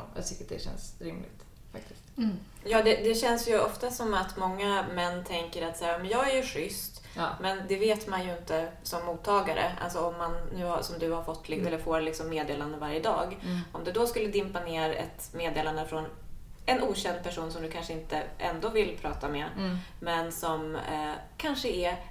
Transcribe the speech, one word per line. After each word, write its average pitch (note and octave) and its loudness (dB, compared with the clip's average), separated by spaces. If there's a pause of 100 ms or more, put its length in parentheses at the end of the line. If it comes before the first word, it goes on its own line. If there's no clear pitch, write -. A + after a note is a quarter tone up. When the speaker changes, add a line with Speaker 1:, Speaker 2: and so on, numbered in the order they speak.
(140)
Speaker 1:
Jag - -4
tycker - -6
att - -12
det - -6
känns - -6
rimligt, E3+ -10 (300)
faktiskt. - -14 (180)
Speaker 2:
Mm. G#3+ 2 (280)
Speaker 3:
Ja, A3 6
det, G#3+ 8
det A3 4
känns A#3 4
ju A3 8
ofta A3+ 2
som A3+ 0
att F#3 0
många F#3+ 2 (100)
män F3 0
tänker E3+ -2
att E3 -6
så F3+ -4
här, E3+ 2
"Men F#3 -4
jag B3+ 4
är C4+ 4
ju B3+ 4
schysst." - -4 (160)
Speaker 1:
Ja. E3+ 0 (120)
Speaker 3:
Men F#3+ 0
det G3 4
vet G#3+ 4
man F#3 0
ju F3+ -2
inte E3 0 (140)
som F3 -2
mottagare. G3+ 4
Alltså F3 -2
om E3+ 0
man E3+ 0 (240)
nu F3+ -2
har, F3 2
som E3+ -6
du E3 2
har E3 0
fått - -6
li-, D#3 -2
Speaker 1:
Mm. F3 0
Speaker 3:
eller E3 0
får, D#3+ 2
liksom, D#3+ -2
meddelanden D3 -2
varje D3+ -2
dag. F3+ 2
Speaker 1:
Mm. F3+ 0 (140)
Speaker 3:
Om D#3+ -6
det F3+ 0
då A#3 6
skulle A3+ 2
dimpa F#3+ 2
ner D#3+ 0
ett - -4
meddelande D#3 0
från D#3 -2 (600)
en B3+ 4
okänd F#3 0
person F3 -4
som E3 -4
du D#3+ -4
kanske E3 -6
inte D#3+ -2 (160)
ändå E3+ 0
vill G#3 2
prata D3 -2
med, D3 -2 (120)
Speaker 1:
Mm. F#3 0 (240)
Speaker 3:
men E3 0
som, D#3 -2
eh, D3+ -2 (240)
kanske C#4 0
är F3 2 (140)